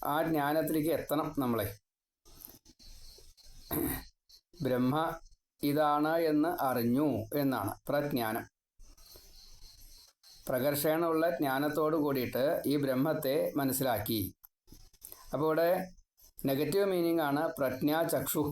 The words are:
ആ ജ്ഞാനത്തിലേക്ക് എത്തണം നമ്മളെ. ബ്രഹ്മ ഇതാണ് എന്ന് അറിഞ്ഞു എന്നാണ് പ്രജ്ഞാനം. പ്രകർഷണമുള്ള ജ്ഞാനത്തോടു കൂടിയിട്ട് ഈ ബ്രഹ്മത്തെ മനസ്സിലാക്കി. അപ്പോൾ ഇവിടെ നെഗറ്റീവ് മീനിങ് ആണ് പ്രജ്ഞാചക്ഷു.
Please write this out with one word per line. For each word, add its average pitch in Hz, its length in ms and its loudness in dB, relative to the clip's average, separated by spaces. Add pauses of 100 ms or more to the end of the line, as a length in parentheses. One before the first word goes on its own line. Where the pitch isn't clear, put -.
ആ 143 180 -2
ജ്ഞാനത്തിലേക്ക് 156 680 0
എത്തണം 147 360 -2 (100)
നമ്മളെ. 117 280 0 (3000)
ബ്രഹ്മ 127 340 2 (640)
ഇതാണ് 151 520 2 (100)
എന്ന് 156 260 4 (120)
അറിഞ്ഞു 127 460 2 (260)
എന്നാണ് 127 380 0 (140)
പ്രജ്ഞാനം. 131 580 -2 (2000)
പ്രകർഷണമുള്ള 156 840 0
ജ്ഞാനത്തോടു 151 680 0
കൂടിയിട്ട് 131 480 0 (220)
ഈ 139 100 2
ബ്രഹ്മത്തെ 139 600 0 (200)
മനസ്സിലാക്കി. 120 640 0 (1080)
അപ്പോൾ 143 180 -2
ഇവിടെ 165 240 4 (680)
നെഗറ്റീവ് 147 480 2
മീനിങ് 170 360 2
ആണ് 143 260 0
പ്രജ്ഞാചക്ഷു. 151 1040 0